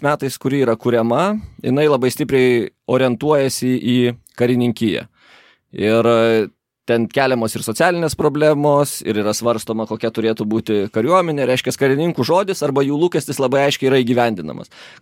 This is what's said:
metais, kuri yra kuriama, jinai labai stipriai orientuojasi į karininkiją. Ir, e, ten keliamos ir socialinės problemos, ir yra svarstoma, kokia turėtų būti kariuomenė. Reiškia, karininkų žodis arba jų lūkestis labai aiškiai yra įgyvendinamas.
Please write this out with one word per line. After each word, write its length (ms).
metais, 340
kuri 240
yra 160
kuriama, 640
jinai 320
labai 240
stipriai 540
orientuojasi 880
į 220
karininkiją. 720
Ir, 320
e, 400
ten 200
keliamos 480
ir 80
socialinės 500
problemos, 880
ir 200
yra 120
svarstoma, 540
kokia 240
turėtų 360
būti 320
kariuomenė. 540
Reiškia, 320
karininkų 480
žodis 340
arba 220
jų 160
lūkestis 400
labai 260
aiškiai 240
yra 120
įgyvendinamas. 680